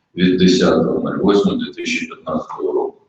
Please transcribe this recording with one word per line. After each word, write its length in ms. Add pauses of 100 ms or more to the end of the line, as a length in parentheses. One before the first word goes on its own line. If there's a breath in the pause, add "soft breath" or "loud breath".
(160)
від 220
десятого 840
восьмого 340
дві 160
тисячі 340
п'ятнадцятого 640
року, 260 (100)